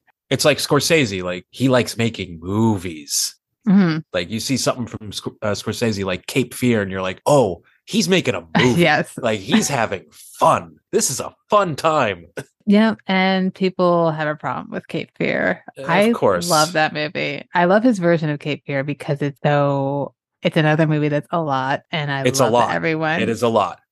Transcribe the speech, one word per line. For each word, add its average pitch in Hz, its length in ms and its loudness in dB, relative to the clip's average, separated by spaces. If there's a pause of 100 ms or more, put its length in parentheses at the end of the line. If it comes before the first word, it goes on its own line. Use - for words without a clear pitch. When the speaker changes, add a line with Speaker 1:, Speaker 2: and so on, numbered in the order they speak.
(280)
Speaker 1:
It's 135 160 -2
like 131 140 4
Scorsese, 139 640 0
like, 90 280 -8
he 127 180 -2
likes 123 280 2
making 95 460 -4
movies. 92 920 -2 (320)
Speaker 2:
Mm-hmm. 185 300 4 (140)
Speaker 1:
Like, 90 180 -4
you 110 100 -6
see 131 160 -2
something 120 300 -2
from 107 260 -12
Sc-, - 160 -10 (140)
uh, 107 100 -2
Scorsese, 104 520 -4
like 92 220 -6
Cape - 280 -2
Fear, 117 280 2
and 95 80 -4
you're 95 120 -6
like, 92 240 -6
Oh, 120 360 2 (280)
he's 180 180 0
making 165 260 2
a 90 60 -6
Speaker 2:
<laughs> 85 180 -4
Speaker 1:
movie. 123 220 4
Speaker 2:
Yes. 160 380 2
Speaker 1:
Like, 110 220 -2
he's 160 280 0
having 104 440 -2
fun. - 640 0 (160)
This 220 180 0
is 123 100 -8
a 80 140 -12 (140)
fun 196 280 2
time. 113 500 0 (100)
<laughs> - 80 -10 (220)
Speaker 2:
Yeah, 214 280 4 (140)
and 190 440 2
people 175 600 2
have 156 160 -4
a 151 80 -4
problem - 340 -8
with - 160 -10
Cape - 320 -8
Fear. - 460 -2 (120)
Speaker 1:
Of 135 140 -8
Speaker 2:
I 202 220 2
Speaker 1:
course. 104 360 0
Speaker 2:
love 160 260 2
that 156 180 0
movie. 147 500 -6 (100)
I 175 120 2
love 196 180 4
his 240 160 2
version 170 320 2
of 147 80 -4
Cape 139 260 -6
Fear 139 200 -4
because 147 380 -6
it's 143 200 -6
so, 143 720 0 (280)
it's 175 140 0
another 156 300 4
movie 151 220 2
that's 147 240 -2
a 170 100 0
lot, 135 480 -2
and 147 220 -4
I 135 100 -4
Speaker 1:
It's 127 160 0
a 135 60 4
Speaker 2:
love 110 80 2
Speaker 1:
lot. 117 160 4
Speaker 2:
that - 80 -2
everyone 160 460 -2
Speaker 1:
It - 60 -2
is 113 140 -4
a 120 60 2
lot. 101 320 0 (120)